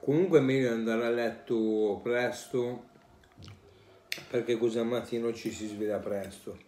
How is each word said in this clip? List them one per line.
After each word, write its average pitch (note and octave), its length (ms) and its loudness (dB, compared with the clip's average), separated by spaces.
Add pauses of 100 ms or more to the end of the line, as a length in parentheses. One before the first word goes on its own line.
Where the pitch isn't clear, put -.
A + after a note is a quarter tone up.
Comunque D#3+ 380 4
è C#3 40 10
meglio C3 280 4
andare A2+ 360 0
a A#2 40 0
letto A2 920 0
presto, A#2+ 800 -2 (1500)
perché A#2+ 260 0
così A2+ 220 2
al A#2 80 2
mattino A#2 460 -2
ci A2+ 180 -6
si G#2+ 160 -8
sveglia G#2 320 -2
presto. G2 580 -6 (120)